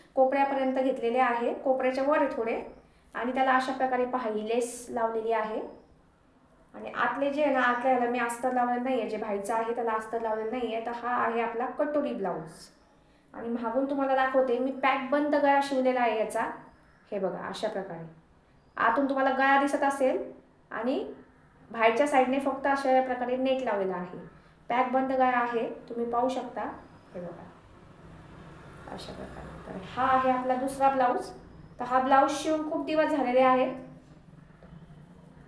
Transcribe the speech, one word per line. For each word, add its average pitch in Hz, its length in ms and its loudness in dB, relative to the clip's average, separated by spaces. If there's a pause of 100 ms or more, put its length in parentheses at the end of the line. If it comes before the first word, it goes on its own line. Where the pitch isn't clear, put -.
(160)
कोपऱ्यापर्यंत 262 600 2
घेतलेले 254 420 0
आहे, 240 360 2
कोपऱ्याच्या 262 480 0
वर 294 140 4
आहे 294 180 2
थोडे, 233 260 -2 (540)
आणि 233 180 -4
त्याला 262 180 2
अशा 254 220 2
प्रकारे 254 340 0
पहा 247 220 -2
ही 214 180 -4
लेस 233 420 -2
लावलेली 226 420 -2
आहे. 220 300 -2 (1120)
आणि 214 180 -12
आतले 269 380 -2
जे 285 140 0
आहे 269 100 2
ना, 262 80 2
आतल्या 247 320 2
ह्याला 240 180 2
मी 247 80 -2
अस्तर 240 340 -2
लावलेलं 247 300 0
नाहीये, 247 260 -2
जे 214 80 -6
बाहेरचं 208 360 -4
आहे 226 220 -2
त्याला 226 180 -2
अस्तर 220 280 -4
लावलेलं 220 300 -2
नाहीये. 226 340 -4
तर 240 80 -6
हा 240 220 -4
आहे 233 260 0
आपला 226 240 -2 (120)
कटोरी 294 360 0
ब्लाऊज. 175 540 -8 (680)
आणि 226 180 -10
मागून 240 380 -2
तुम्हाला 269 260 2
दाखवते, 262 440 2
मी 269 140 -2
पॅक 269 380 0
बंद 294 240 2
गळा 277 280 4
शिवलेला 254 380 2
आहे 220 180 2
याचा. 220 300 -2 (600)
हे 208 80 -4
बघा, 180 280 -4
अशा 190 220 -6
प्रकारे 170 360 -8 (720)
आतून 285 320 2
तुम्हाला 269 220 2
गळा 269 300 4
दिसत 285 220 0
असेल 269 380 2 (500)
आणि 262 320 -2 (680)
बाहेरच्या 226 360 4
साईडने 262 340 4
फक्त 277 260 -2
अशा 262 360 4
प्रकारे 247 340 -2
नेट 262 260 0
लावलेला 196 320 -2
आहे. 180 220 -8 (520)
पॅक 247 220 2
बंद 262 200 2
गळा 254 280 4
आहे, 240 300 -2 (200)
तुम्ही 233 220 -4
पाहू 247 180 2
शकता. 254 320 -6 (520)
हे 180 60 -10
बघा, 175 240 -12 (1500)
अशा - 220 -14
प्रकारे. - 340 -14 (200)
तर - 100 -12 (100)
हा 247 200 -2
आहे 262 240 4
आपला 254 260 0
दुसरा 269 320 2
ब्लाऊज. 269 400 2 (500)
तर 247 60 -4
हा 254 140 2
ब्लाऊज 277 340 6
शिवून 311 380 -2
खूप 285 140 -2
दिवस 311 240 2
झालेले 254 320 2
आहेत. 254 340 4 (1700)